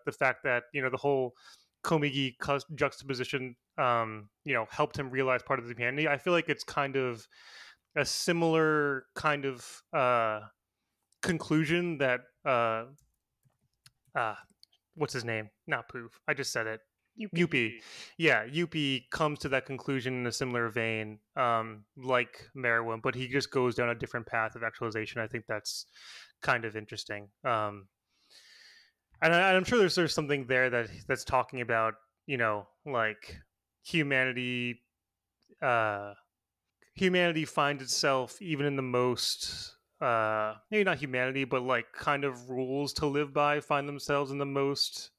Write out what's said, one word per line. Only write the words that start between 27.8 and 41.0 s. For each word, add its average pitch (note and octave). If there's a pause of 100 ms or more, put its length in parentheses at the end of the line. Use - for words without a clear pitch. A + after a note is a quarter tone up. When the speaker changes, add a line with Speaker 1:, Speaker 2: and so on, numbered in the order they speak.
Speaker 1:
and E3
I, F#3
I'm F#3
sure B3
there's, F#3
there's E3+
something C#3+
there B2+
that, A#2+ (180)
that's C3+
talking B2+
about, A2+ (320)
you C#3
know, G#2+ (160)
like, A2+ (440)
humanity, B2+ (800)
uh, G#2+ (800)
humanity F3
finds C#3+
itself C3
even D3+
in C#3+
the C3+
most - (340)
uh, A2 (120)
maybe G#3+
not F3
humanity, C3